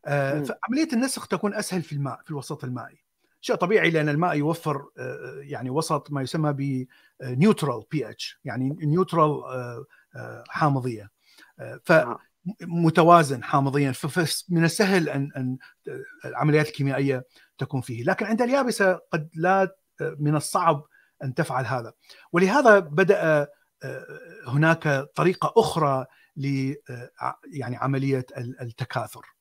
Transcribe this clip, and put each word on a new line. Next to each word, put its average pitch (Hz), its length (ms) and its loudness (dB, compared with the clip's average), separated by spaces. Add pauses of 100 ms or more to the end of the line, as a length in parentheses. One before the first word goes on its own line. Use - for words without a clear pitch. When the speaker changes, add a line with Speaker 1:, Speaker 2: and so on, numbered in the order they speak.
Speaker 1:
آه، 143 340 -2
Speaker 2:
مم. 143 40 -4
Speaker 1:
فعملية 262 500 -2
النسخ 233 340 -2
تكون - 260 -2
أسهل 185 280 -4
في - 120 -10
الماء، 139 300 -6
في - 80 -16
الوسط 147 320 -10
المائي. 123 340 -10 (440)
شيء - 140 -2
طبيعي 175 340 4
لأن 151 200 2
الماء 151 260 0
يوفر، 151 640 -2
آه، 131 420 -12
يعني 131 300 -10
وسط 147 420 -2
ما 139 100 -2
يسمى 151 320 -2
ب، 135 340 -4 (340)
آه، 127 140 -8
neutral 143 560 2
بي 139 180 -4
اتش، - 360 -14
يعني 131 360 -4
neutral، 156 600 2
آه، 123 420 -10 (300)
آه، 117 320 -14
حامضية. 123 640 -2 (480)
آه، 123 240 -14
ف- - 80 2
Speaker 2:
آه. 135 280 4 (420)
Speaker 1:
متوازن 165 840 6
حامضيا، 139 480 0
ف-، - 140 -8
فس-، 160 440 -2
من 165 140 4
السهل 175 460 2
أن، 139 280 -2
أن، 127 200 -4 (300)
آه، - 400 -14
العمليات 147 400 2
الكيميائية 135 580 -2 (320)
تكون 127 240 -4
فيه. 117 220 -8
لكن 190 220 0
عند 220 160 0
اليابسة 240 520 2
قد 165 420 -6
لا، 185 400 2 (260)
آه، 147 180 -6
من 147 160 2
الصعب 160 500 0 (380)
أن 131 100 -6
تفعل 135 320 -2
هذا. 117 280 -6 (380)
ولهذا 202 480 6
بدأ، 165 680 2 (360)
آه، 131 220 -12 (420)
هناك 147 680 2
طريقة 165 420 0
أخرى 139 480 2 (320)
ل، 135 360 -4 (160)
آه، 123 200 -14 (100)
ع-، 127 200 -6 (120)
يعني 123 260 -8
عملية 135 480 -2 (120)
ال-، 123 240 -10
التكاثر. 120 640 -8 (160)